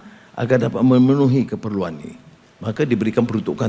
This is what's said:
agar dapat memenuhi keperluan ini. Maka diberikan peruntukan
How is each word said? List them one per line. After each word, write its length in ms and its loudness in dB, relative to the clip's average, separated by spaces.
agar 320 0
dapat 160 -2
memenuhi 640 4
keperluan 560 -6
ini. 120 -18
Maka 320 -4
diberikan 400 0
peruntukan 400 -4